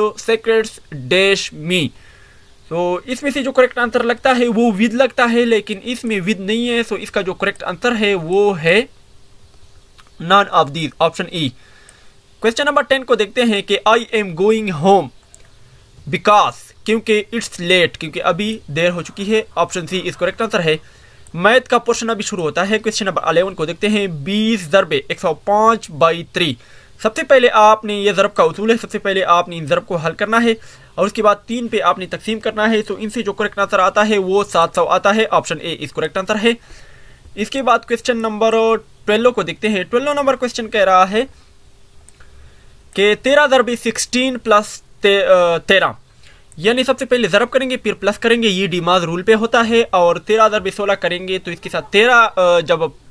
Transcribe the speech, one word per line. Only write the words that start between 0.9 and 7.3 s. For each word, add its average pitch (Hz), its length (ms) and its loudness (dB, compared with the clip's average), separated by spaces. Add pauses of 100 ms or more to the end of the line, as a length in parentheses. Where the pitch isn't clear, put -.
dash 190 460 2 (160)
me। 175 180 0 (840)
तो 175 380 -2
इसमें 262 240 -6
से 277 120 -4
जो 262 80 -4
करेक्ट 247 280 0
आंसर 240 260 0
लगता 240 280 0
है 247 140 0
वो 233 240 2
with 208 220 0
लगता 254 320 0
है, 240 200 2
लेकिन 214 320 -2
इसमें 226 420 -6
with 185 200 -2
नहीं 226 280 -4
है, 233 160 -2
so 208 140 -8
इसका 202 240 -6
जो 185 120 -4